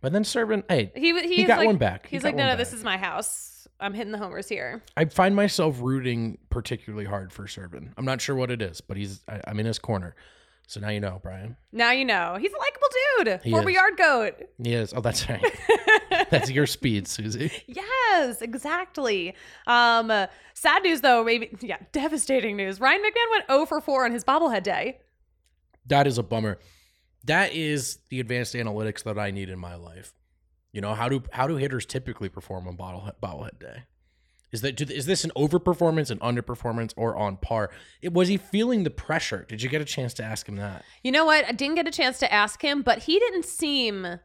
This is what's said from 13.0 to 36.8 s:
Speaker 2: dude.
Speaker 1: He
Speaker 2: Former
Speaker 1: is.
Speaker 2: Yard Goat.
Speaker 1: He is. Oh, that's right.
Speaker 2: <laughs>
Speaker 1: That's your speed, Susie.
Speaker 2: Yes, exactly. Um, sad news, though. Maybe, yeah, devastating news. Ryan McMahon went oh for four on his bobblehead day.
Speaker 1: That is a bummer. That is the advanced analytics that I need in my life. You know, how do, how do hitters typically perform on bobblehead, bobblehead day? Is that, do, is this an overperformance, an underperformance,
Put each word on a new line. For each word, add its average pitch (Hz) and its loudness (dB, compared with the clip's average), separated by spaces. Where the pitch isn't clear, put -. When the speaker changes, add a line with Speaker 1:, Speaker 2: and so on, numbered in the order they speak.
Speaker 2:
dude. 190 0
Speaker 1:
He - 0
Speaker 2:
Former 330 2
Speaker 1:
is. 370 2
Speaker 2:
Yard 381 4
Goat. 262 4
Speaker 1:
He 120 -2
is. 113 -2
Oh, 127 -2
that's 113 -2
right. - -4
Speaker 2:
<laughs> - 4
Speaker 1:
That's - 2
your 143 4
speed, 104 -2
Susie. 110 -6
Speaker 2:
Yes, 381 0
exactly. 240 -4
Um, 233 6
sad 330 4
news, 330 2
though. 247 6
Maybe, 233 0
yeah, 196 -8
devastating 262 0
news. 196 -4
Ryan 294 4
McMahon 453 0
went 440 2
oh 269 6
for 302 -2
four 269 2
on 240 2
his 233 -6
bobblehead 269 2
day. 208 -4
Speaker 1:
That 143 6
is 123 2
a 120 0
bummer. 110 -2
That 170 2
is 151 -4
the 127 -6
advanced 123 -4
analytics 107 -4
that 107 -4
I 104 -2
need 98 -6
in 92 -10
my 87 -10
life. 85 -18
You 104 -8
know, 104 -4
how 113 -2
do, 135 0
how 127 -2
do 160 -2
hitters 131 -4
typically 123 -8
perform 92 -12
on 90 -10
bobblehead, 92 -12
bobblehead 90 -10
day? - -18
Is 110 -6
that, 131 -4
do, 147 -2
is 135 -6
this 185 0
an 160 -4
overperformance, 160 2
an 113 -4
underperformance, 117 -4